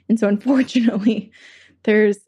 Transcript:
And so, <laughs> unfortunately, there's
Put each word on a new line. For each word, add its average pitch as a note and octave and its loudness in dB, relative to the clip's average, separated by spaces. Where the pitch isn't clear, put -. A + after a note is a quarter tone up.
And A3+ 0
so, A3 0
<laughs> G3+ 0
unfortunately, A3 -2
there's G#3 2